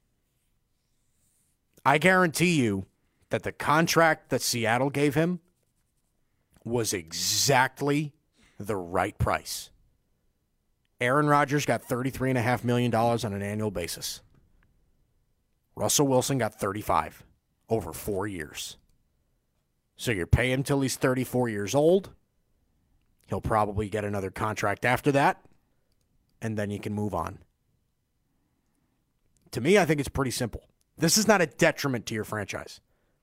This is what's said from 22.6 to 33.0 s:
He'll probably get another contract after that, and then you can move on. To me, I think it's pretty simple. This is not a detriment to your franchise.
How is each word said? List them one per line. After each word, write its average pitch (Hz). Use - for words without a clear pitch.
He'll -
probably 104
get 104
another 101
contract 104
after 127
that, 151
and 110
then 104
you 101
can 104
move 104
on. 87
To 120
me, 180
I 180
think 147
it's -
pretty 135
simple. -
This 165
is 214
not 202
a 165
detriment 139
to 117
your 107
franchise. -